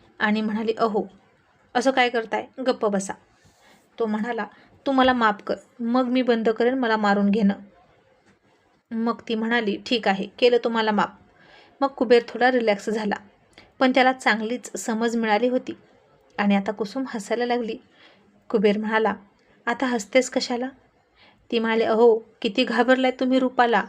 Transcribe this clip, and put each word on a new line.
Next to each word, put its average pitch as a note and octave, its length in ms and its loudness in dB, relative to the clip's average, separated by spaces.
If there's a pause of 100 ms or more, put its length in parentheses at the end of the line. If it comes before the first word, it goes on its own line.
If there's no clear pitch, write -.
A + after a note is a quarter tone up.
(200)
आणि G#3+ 200 0
म्हणाली, G#3+ 320 -4
"अहो, A3 300 -2 (720)
असं B3 160 0
काय B3+ 180 2
करताय? A3 380 -4 (200)
गप्प B3 200 -2
बसा." G3 260 -4 (840)
तो A3+ 80 -2
म्हणाला, A3 400 -4 (400)
"तू C#4 60 0
मला C4 200 4
माफ A3 300 0
कर, - 120 -4 (260)
मग A#3+ 280 0
मी B3+ 140 0
बंद A#3 260 0
करेन A#3+ 300 0
मला A3 180 0
मारून G3+ 340 2
घेणं." G3+ 240 2 (1400)
मग A3+ 380 -2
ती A#3 60 -2
म्हणाली, A3 420 -2 (100)
"ठीक A3+ 220 -2
आहे, F#3+ 180 0 (120)
केलं A#3+ 260 4
तुम्हाला A3+ 260 0
माफ." G3 200 0 (680)
मग C#4 80 0
कुबेर A#3+ 400 2
थोडा B3 220 2
रिलॅक्स A3+ 400 0
झाला, G#3 260 -4 (640)
पण B3+ 160 2
त्याला C4 180 4
चांगलीच A#3 640 -4
समज A#3 400 -4
मिळाली A3+ 320 0
होती B3+ 280 -4 (600)
आणि G3+ 200 2
आता G3 160 -2
कुसुम A3 360 -6
हसायला A#3 380 -4
लागली. A#3+ 300 -4 (760)
कुबेर G#3 280 2
म्हणाला, A3 360 0 (520)
"आता A#3+ 200 -2
हसतेस B3 440 0
कशाला?" B3+ 380 -4 (840)
ती A#3 80 0
म्हणाली, A3+ 260 0
"अहो, A3+ 320 6 (260)
किती A#3 220 0
घाबरलाय B3+ 460 2
तुम्ही C4 280 0
रूपाला, A#3+ 500 2